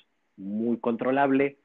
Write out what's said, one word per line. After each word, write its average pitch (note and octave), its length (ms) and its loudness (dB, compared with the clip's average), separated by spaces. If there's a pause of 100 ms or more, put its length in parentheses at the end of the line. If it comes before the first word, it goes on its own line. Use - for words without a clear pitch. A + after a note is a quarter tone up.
(380)
muy A2 420 -2
controlable, C3+ 840 0